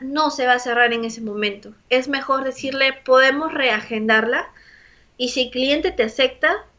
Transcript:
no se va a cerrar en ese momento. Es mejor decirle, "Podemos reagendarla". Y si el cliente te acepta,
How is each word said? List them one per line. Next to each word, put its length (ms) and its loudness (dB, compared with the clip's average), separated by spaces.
no 300 -2
se 160 -2
va 80 4
a 40 0
cerrar 340 2
en 120 -4
ese 160 -10
momento. 520 -6
Es 200 2
mejor 340 -2
decirle, 520 -2
"Podemos 500 4
reagendarla". 920 0
Y 100 -2
si 140 -2
el 80 -4
cliente 420 0
te 100 0
acepta, 640 -2